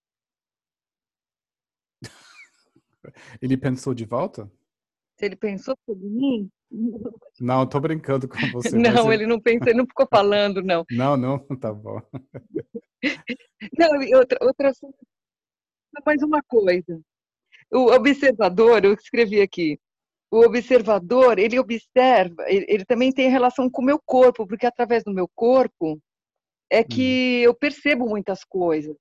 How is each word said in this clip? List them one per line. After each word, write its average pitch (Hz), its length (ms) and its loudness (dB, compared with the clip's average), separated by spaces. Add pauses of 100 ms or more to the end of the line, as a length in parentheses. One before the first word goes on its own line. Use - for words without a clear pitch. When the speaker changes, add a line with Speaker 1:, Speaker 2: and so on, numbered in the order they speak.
(2000)
Speaker 1:
<laughs> - 1400 -20
Ele 131 160 -2
pensou 131 380 -6
de 113 100 -12
volta? 120 460 -8 (680)
Speaker 2:
Se 208 80 -6
ele 190 100 -10
pensou 208 400 -8 (100)
sobre 196 220 -12
mim? 226 420 -4 (880)
Speaker 1:
Não, 127 280 0
tô 143 120 -4
brincando 139 480 -4
com - 200 -6
você, 120 280 -6
Speaker 2:
<laughs> 233 260 2
Não, 220 40 0
Speaker 1:
mas 220 80 2
ele 214 100 -2
Speaker 2:
ele - 20 -6
não 226 140 -2
pensou, 233 280 0
ele 226 100 2
não 247 80 0
ficou 269 240 -2
falando, 202 520 2
não. 170 240 -2
Speaker 1:
<laughs> - 40 -16
Não, 131 260 0
não, 131 220 -2 (200)
tá 110 140 -8
bom. 107 280 -14 (120)
<laughs> - 1700 -12
Speaker 2:
Não, 302 240 2
e 262 120 0
outra, 254 280 4
outra, 269 300 0 (1300)
mais 302 180 0
uma 302 200 0
coisa. 180 580 -2 (720)
O 240 200 4
observador, 226 920 4
eu 196 100 4
escrevi 214 460 -2
aqui, 170 380 -2 (520)
o 220 100 4
observador, 226 1000 2
ele 226 200 0
observa, 226 880 0
ele, 190 200 0
ele 196 160 0
também 254 280 0
tem 262 180 0
relação 254 400 0
com 247 120 -8
o - 20 -2
meu 285 200 0
corpo, 254 420 2
porque 220 200 -4
através 233 380 -2
do 208 80 -8
meu 180 220 -4
corpo 254 680 0 (720)
é 214 100 2
Speaker 1:
Hum. 226 40 2
Speaker 2:
que 254 580 -2
eu 240 120 4
percebo 285 540 -4
muitas 202 360 -8
coisas. 156 560 -4